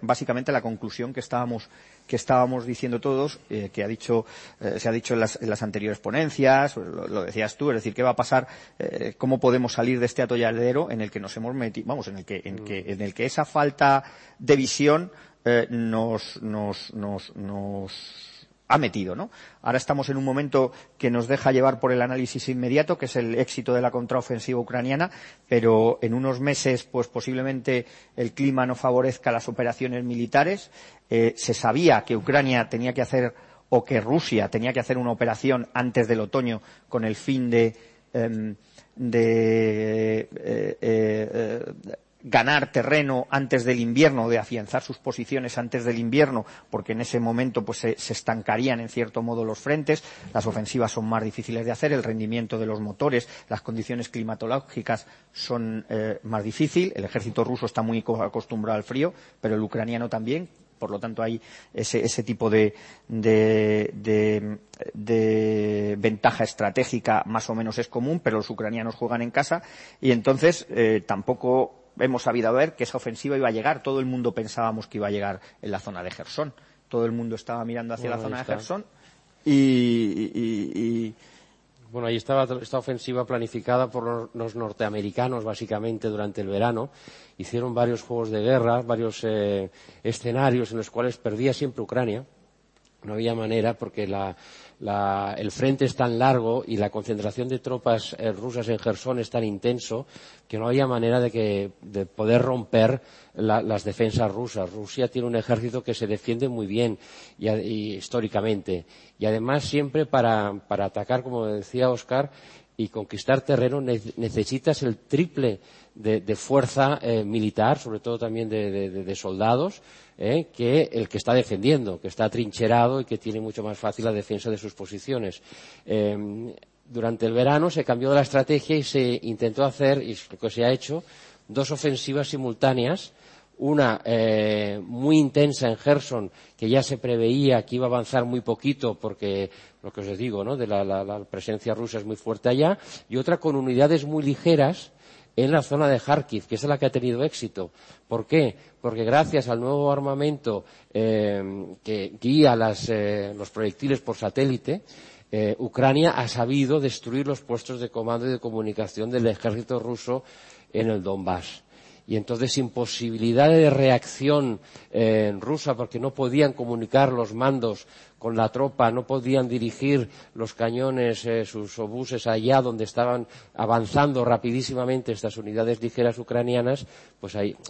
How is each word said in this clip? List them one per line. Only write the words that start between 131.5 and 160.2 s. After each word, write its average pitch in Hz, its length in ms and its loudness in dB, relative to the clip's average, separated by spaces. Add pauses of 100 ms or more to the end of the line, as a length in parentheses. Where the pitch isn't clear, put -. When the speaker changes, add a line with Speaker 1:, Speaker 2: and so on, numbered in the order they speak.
Speaker 2:
ofensivas 139 580 -2
simultáneas, 131 840 0 (460)
una, 139 460 4
eh, 107 800 2
muy 127 340 2
intensa 143 500 4
en 113 80 0
Gerson, 131 540 0 (260)
que 113 120 -2
ya 131 140 6
se 127 160 -4
preveía 123 640 4
que 123 120 -4
iba 127 100 0
a - 20 0
avanzar 120 360 0
muy 123 160 -2
poquito, 120 540 -2
porque 98 560 -4 (320)
lo 95 100 -14
que - 80 -12
os 98 180 -6
digo, 107 260 -4
¿no? 131 120 -4
De 120 100 -4
la, 101 180 0
la, 98 200 -2
la 101 200 -8
presencia 107 500 -6
rusa 113 240 -6
es 104 60 -8
muy 107 120 -8
fuerte 113 320 -4
allá, 151 300 4 (300)
y 117 80 -4
otra 170 220 2
con 151 180 0
unidades 135 480 4
muy 151 180 -2
ligeras 147 680 2 (420)
en 135 180 4
la 156 100 4
zona 143 260 2
de 127 120 4
Kharkiv, 139 460 0
que 113 100 -4
es 123 80 -4
la 143 140 2
que 139 80 2
ha 123 40 2
tenido 123 320 0
éxito. 104 480 -6 (380)
¿Por 113 180 -4
qué? 147 300 4 (240)
Porque 113 240 -2
gracias 143 440 4
al 117 120 0
nuevo 143 300 0
armamento, 139 720 -2 (280)
eh, 101 920 0
que 104 380 -6
guía 135 360 6
las, 110 320 0
eh, 104 480 -2
los 101 140 -10
proyectiles 113 500 -2
por 113 160 -8
satélite, 135 640 -2 (480)
eh, 107 280 0
Ucrania 135 540 4
ha 123 140 -2
sabido 131 540 0
destruir 135 460 -4
los 139 140 -4
puestos 120 400 -6
de 120 80 -6
comando 117 380 -4
y 131 40 0
de 123 100 -2
comunicación 110 680 -4
del 123 180 2
ejército 113 500 -2
ruso 123 460 -6 (480)